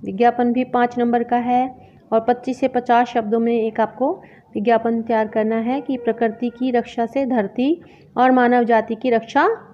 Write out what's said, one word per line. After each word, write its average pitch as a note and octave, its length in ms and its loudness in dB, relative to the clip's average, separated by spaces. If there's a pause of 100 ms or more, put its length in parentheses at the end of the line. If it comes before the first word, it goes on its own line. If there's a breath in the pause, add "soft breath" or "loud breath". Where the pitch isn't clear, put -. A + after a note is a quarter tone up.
विज्ञापन A#3+ 500 2
भी B3+ 120 0
पाँच B3 320 0
नंबर A#3+ 280 0
का A#3+ 140 0
है B3 280 0 (440 loud breath)
और A3+ 100 4
पच्चीस - 380 -2
से C4+ 100 0
पचास B3 380 2
शब्दों A3+ 320 -2
में A#3 140 0
एक A3 260 -2
आपको A#3+ 320 -2 (440 loud breath)
विज्ञापन A3+ 460 0
तैयार A3 260 -2
करना G#3+ 320 -2
है B3 220 -2
कि C4 160 -4
प्रकृति A3+ 520 -2
की A#3+ 220 -4
रक्षा A#3 340 -2
से C4+ 200 -2
धरती B3 560 -2 (340 loud breath)
और B3+ 160 4
मानव B3 320 4
जाति A3+ 320 0
की B3+ 140 -2
रक्षा A#3 380 2 (260)